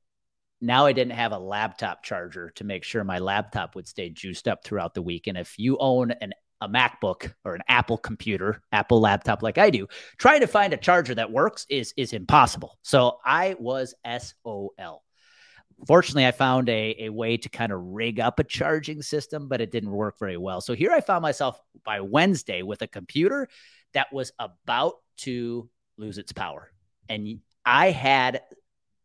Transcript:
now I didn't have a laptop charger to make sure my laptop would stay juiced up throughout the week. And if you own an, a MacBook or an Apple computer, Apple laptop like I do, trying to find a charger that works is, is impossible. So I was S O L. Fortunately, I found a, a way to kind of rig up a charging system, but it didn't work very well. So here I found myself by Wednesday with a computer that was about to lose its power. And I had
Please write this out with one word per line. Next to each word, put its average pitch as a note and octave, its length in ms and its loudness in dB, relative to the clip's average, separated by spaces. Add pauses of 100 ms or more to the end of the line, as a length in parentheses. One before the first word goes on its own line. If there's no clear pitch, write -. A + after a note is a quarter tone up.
(600)
now B2 240 4
I C#3 80 6
didn't B2 220 0
have A#2 180 -2
a G2+ 60 -6
laptop G2+ 680 -6
charger F2 520 -10
to G#2 80 -12
make G2 200 -8
sure A2 200 -4
my F#2 160 -4
laptop G#2 540 -4
would F#2+ 140 -14
stay F2 220 -10
juiced F2+ 360 -10
up A2 180 -4
throughout F2+ 280 -6
the G2 80 -8
week. F2 280 -6
And F#2+ 100 -8
if - 200 -12
you B2+ 200 0
own B2+ 320 2
an, G#2+ 240 -8 (260)
a G3+ 80 -8
MacBook A#2+ 640 0 (100)
or F#2 120 -6
an F2+ 140 -10
Apple A#2+ 280 2
computer, G#2 760 -4
Apple A2 300 4
laptop G2+ 420 2
like A2 140 -2
I G#3 140 8
do, G2+ 180 -2 (300)
trying D4 220 6
to B3 60 4
find G3+ 280 2
a - 20 -6
charger E3 380 2
that A2+ 180 -4
works D3+ 380 0
is, C3+ 260 -4
is B2+ 160 -4
impossible. - 680 4
So B2 420 4
I F3+ 340 2
was B2+ 360 -6 (100)
S A#2+ 300 -10 (100)
O G2+ 320 -8
L. E2+ 260 -16 (840)
Fortunately, D3 400 6
I B2 60 4
found B2+ 360 2
a, A2 380 -2
a - 20 -8
way A2+ 300 -2
to - 100 -10
kind A2+ 240 -4
of F#2 80 -6
rig G#2+ 400 -4
up - 180 0
a D3+ 60 2
charging D#3 560 -4
system, C#3+ 480 -6
but B2+ 140 -2
it G#2 80 -6
didn't G#2+ 200 -4
work G2+ 280 -4
very F#2+ 180 -6
well. F2+ 240 -6
So B2 140 -4
here F3 180 2
I D#4+ 80 4
found F3 220 -2
myself C#3 360 -2 (240)
by G#2 200 -6
Wednesday A#2+ 600 0
with G2 200 -8
a A2+ 40 -8
computer F#3 600 -2 (460)
that C3+ 180 0
was C3+ 260 -8
about A#2+ 560 -4 (240)
to A#2+ 500 -6 (300)
lose G#2 200 -10
its - 140 -14
power. D2+ 380 -10 (400)
And G#2+ 300 -8 (260)
I C#3+ 240 6
had C3 500 2 (640)